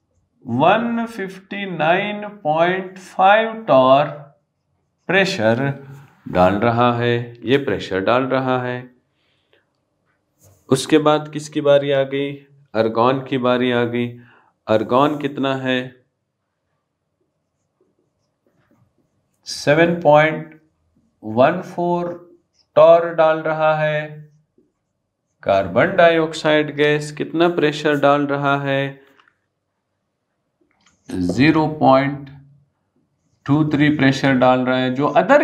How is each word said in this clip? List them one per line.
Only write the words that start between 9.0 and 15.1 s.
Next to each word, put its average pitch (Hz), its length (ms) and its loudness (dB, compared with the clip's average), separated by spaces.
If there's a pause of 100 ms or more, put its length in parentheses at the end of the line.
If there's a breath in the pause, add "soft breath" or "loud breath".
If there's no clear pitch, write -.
उसके 139 300 2
बाद 151 300 0
किसकी 151 320 -10
बारी 143 300 2
आ 135 140 0
गई? 139 280 -6 (400)
आर्गन 117 560 0
की 139 100 -2
बारी 123 320 0
आ 120 140 0
गई। 120 220 -4 (600 soft breath)
आर्गन 120 540 2